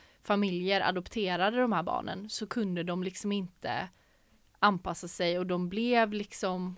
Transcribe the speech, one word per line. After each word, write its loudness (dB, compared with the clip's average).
familjer 2
adopterade 0
de 2
här 2
barnen -4
så -6
kunde -2
de -2
liksom -4
inte -4
anpassa 2
sig 0
och -2
de 0
blev 2
liksom -4